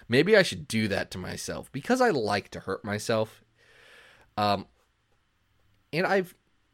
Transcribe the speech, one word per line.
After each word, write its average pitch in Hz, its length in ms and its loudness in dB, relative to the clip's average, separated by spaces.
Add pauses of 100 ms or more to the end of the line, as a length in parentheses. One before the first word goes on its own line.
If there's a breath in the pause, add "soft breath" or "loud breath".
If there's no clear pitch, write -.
(100)
Maybe 160 260 4
I 190 60 8
should 151 260 -6
do 110 200 0
that 95 240 -2
to - 60 -10
myself 90 540 -10
because 247 300 0
I 240 80 4
like 104 400 -2
to 85 100 -12
hurt - 240 -6
myself. 110 540 -2 (1000 soft breath)
Um, 101 260 2 (1300)
and 170 140 0
I've, 185 280 0 (400)